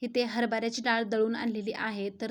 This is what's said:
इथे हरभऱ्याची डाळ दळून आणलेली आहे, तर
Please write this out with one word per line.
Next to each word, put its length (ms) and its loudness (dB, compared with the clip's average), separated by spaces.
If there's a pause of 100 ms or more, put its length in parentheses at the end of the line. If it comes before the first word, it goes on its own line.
इथे 240 2
हरभऱ्याची 600 0
डाळ 200 4
दळून 320 2
आणलेली 360 -2
आहे, 360 -4 (120)
तर 100 -4